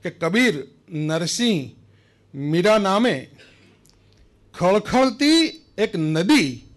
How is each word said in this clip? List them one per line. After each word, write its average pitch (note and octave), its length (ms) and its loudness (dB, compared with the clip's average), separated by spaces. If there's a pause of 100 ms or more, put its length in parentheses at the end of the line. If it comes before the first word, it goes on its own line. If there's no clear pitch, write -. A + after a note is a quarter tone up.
કે F3+ 60 -6
કબીર F3 580 0 (220)
નરસિંહ D#3+ 800 -4 (680)
મીરા E3+ 400 2
નામે G3 500 0 (1300)
ખળખળતી B3+ 1040 2 (140)
એક G#3+ 180 -2
નદી D#3+ 680 0 (140)